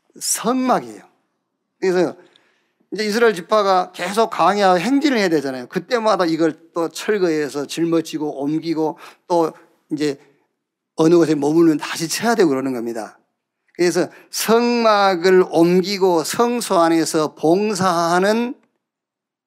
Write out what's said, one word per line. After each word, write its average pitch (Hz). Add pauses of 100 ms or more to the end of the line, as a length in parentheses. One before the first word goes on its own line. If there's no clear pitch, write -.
(180)
성막이에요. 190 (800)
그래서 180 (760)
이제 208
이스라엘 214
지파가 185
계속 208
강야와 190
행진을 262
해야 196
되잖아요. 135
그때마다 202
이걸 160
또 165
철거해서 156
짊어지고 160
옮기고 156 (300)
또 170 (400)
이제 147 (760)
어느 165
곳에 160
머물면 156
다시 -
쳐야 226
되고 190
그러는 131
겁니다. 113 (560)
그래서 170 (220)
성막을 202
옮기고 175
성소 233
안에서 160
봉사하는 185 (920)